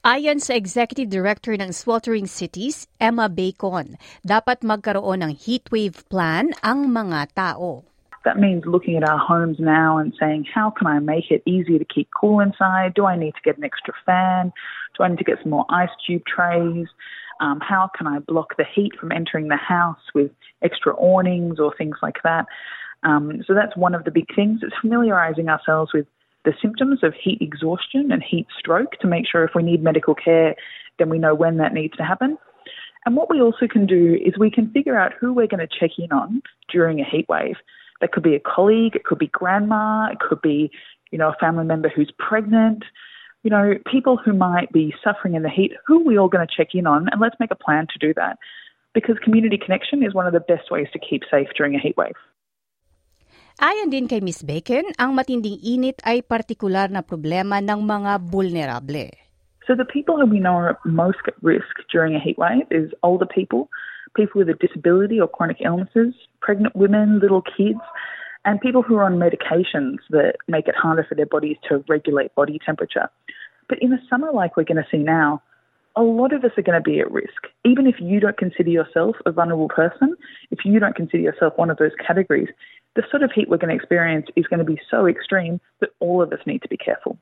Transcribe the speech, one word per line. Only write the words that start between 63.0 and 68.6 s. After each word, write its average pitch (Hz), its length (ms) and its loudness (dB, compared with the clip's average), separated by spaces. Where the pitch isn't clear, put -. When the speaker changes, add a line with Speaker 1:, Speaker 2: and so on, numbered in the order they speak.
Speaker 2:
older 180 240 2
people, 214 400 -2
people 208 240 0
with 190 80 4
a 160 160 0
disability 185 560 2
or 185 80 4
chronic - 320 -4
illnesses, 190 560 0
pregnant 208 400 0
women, 208 400 4
little 190 240 4
kids, 214 400 -2
and 202 160 0